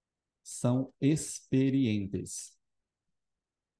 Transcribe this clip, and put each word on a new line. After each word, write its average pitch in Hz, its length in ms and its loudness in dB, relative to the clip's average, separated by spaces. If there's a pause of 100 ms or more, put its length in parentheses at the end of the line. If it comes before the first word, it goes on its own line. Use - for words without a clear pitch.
(420)
são 127 580 -2
experientes? 131 1600 0 (1200)